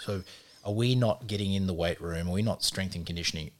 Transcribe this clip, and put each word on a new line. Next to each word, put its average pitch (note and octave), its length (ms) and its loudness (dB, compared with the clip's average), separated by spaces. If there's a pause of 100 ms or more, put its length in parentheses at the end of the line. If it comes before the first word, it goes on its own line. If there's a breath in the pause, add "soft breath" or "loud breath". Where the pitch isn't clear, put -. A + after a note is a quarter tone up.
So G2 180 -2 (400 soft breath)
are G#2 100 -2
we B2 220 2
not A#2 320 4
getting G2+ 260 0
in G2 140 2
the F#2 60 2
weight E2 260 0
room? E2+ 300 -2
Are F2 40 0
we G2 80 2
not G#2+ 220 0
strength F#2+ 320 -2
and E2+ 100 -6
conditioning E2+ 540 -4